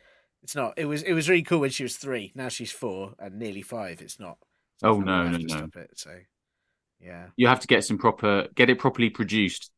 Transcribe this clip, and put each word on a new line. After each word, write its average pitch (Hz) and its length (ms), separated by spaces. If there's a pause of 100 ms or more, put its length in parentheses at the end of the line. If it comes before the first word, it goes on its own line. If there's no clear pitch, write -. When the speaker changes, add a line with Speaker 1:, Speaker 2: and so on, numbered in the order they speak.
(440)
Speaker 1:
it's - 120
not. 127 220
It 160 80
was, 147 160
it 180 120
was 160 140
really 175 140
cool 165 200
when 135 100
she - 100
was 123 160
three. 117 380
Now 131 140
she's 117 220
four 98 460
and 101 220
nearly 101 240
five. 95 400
It's - 160
not. 90 180 (460)
Speaker 2:
Oh, 107 160
Speaker 1:
It's 98 60
not - 0
Speaker 2:
no, 92 180
Speaker 1:
gonna - 0
Speaker 2:
no, 87 80
Speaker 1:
have 85 100
to 80 60
Speaker 2:
no. 80 100
Speaker 1:
stop 78 200
it, - 180
so, 80 200 (840)
yeah. 87 280 (100)
Speaker 2:
You 123 100
have 127 140
to - 60
get 117 180
some 110 120
proper, 104 560
get 123 160
it 127 80
properly 120 320
produced 104 680